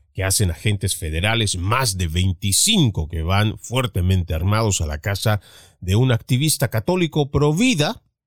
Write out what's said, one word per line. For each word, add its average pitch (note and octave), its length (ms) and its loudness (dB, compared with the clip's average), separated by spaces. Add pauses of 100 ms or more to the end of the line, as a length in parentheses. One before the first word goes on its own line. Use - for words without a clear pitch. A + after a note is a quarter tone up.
(140)
que F#2+ 100 -4
hacen F#2 260 2
agentes G2+ 480 -2
federales, G2+ 600 -2
más G#2 400 0
de F2+ 100 0
veinticinco F#2+ 1000 0
que D#2+ 120 -6
van G2 360 0
fuertemente F#2 760 0
armados G2+ 460 0
a F#2 60 -4
la D2 140 -4
casa G2+ 420 -2 (400)
de F#2 160 2
un B2+ 160 4
activista C3 560 0
católico D#3 600 0
pro D3 220 2
vida, G3 480 0 (260)